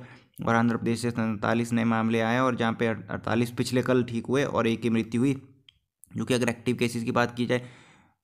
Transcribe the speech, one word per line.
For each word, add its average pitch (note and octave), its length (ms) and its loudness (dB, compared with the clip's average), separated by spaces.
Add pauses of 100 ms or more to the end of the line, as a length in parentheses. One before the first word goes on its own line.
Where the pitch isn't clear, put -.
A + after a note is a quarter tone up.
(460)
और A#2 100 2
आंध्र A#2 220 2
प्रदेश A2+ 240 -2
से A#2+ 100 0
सैंतालीस A2+ 640 0
नए A2+ 100 2
मामले A2+ 380 2
आए A2+ 180 2
और C3 160 2
जहाँ A2+ 180 0
पे A#2 140 0
अड़-, G#2+ 220 -4
अड़तालीस A2+ 420 -2
पिछले B2 300 0
कल B2+ 220 2
ठीक A#2 220 -4
हुए C#3 180 0
और A#2 240 0
एक A2+ 140 0
की A#2 80 0
मृत्यु A2+ 320 0
हुई, C3+ 200 2 (760)
जो A2+ 80 -4
कि B2+ 80 0
अगर A#2+ 160 2
एक्टिव A2+ 260 -2
केसेस A#2 280 -2
की A#2+ 80 -2
बात A#2+ 240 0
की A#2+ 100 0
जाए, B2 160 0 (640)